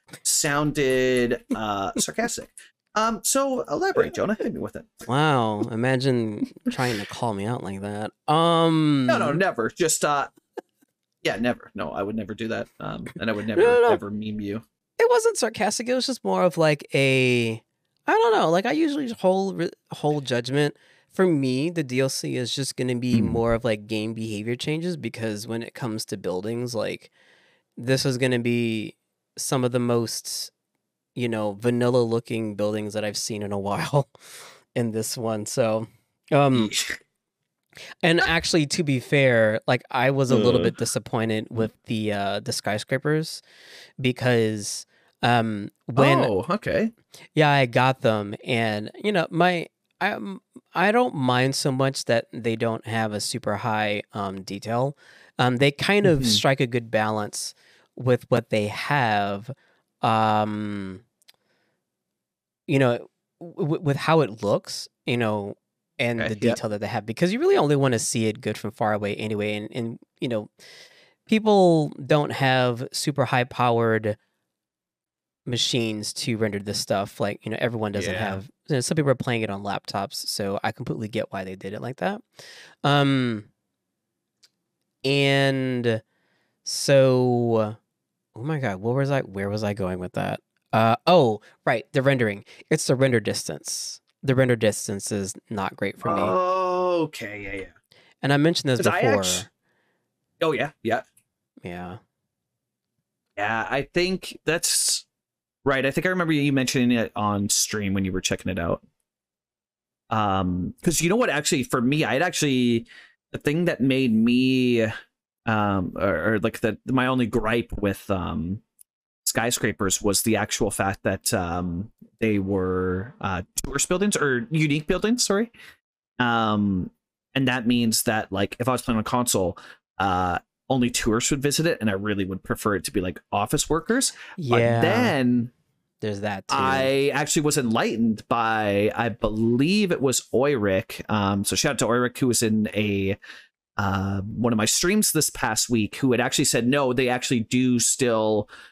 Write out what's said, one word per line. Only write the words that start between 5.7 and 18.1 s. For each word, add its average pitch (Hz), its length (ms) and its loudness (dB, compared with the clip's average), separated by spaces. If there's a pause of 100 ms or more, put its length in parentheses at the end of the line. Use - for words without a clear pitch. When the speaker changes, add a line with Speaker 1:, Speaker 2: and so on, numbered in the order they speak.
Speaker 2:
trying 123 300 -2
to 98 60 -10
call 117 280 -6
me 98 100 -4
out 120 200 -4
like 98 160 -10
that. 104 320 -8 (200)
Um, 160 760 4
Speaker 1:
No, - 100 2
no, 151 140 0
never. 156 360 -2
Just, 160 360 0
uh, 143 240 -2 (960)
yeah, 120 140 -2
never. 117 380 -4
No, 95 160 -6
I 71 140 -6
would 107 120 -6
never 104 180 -6
do 110 140 -8
that. 110 200 -6 (120)
Um, 104 260 -10 (140)
and - 100 -4
I - 20 -2
would 104 140 -4
Speaker 2:
<laughs> - 20 -4
No, 107 80 -2
Speaker 1:
never, 220 120 4
Speaker 2:
no, 240 120 4
no. 240 120 4
Speaker 1:
ever - 180 -2
meme 107 300 -6
you. 101 220 -6 (360)
Speaker 2:
It 466 120 4
wasn't 453 280 2
sarcastic. 220 500 -2
It 247 60 0
was 254 120 -2
just - 180 -6
more 185 200 2
of, 175 120 2
like, 156 380 2
a, 127 680 4 (460)
I 302 60 2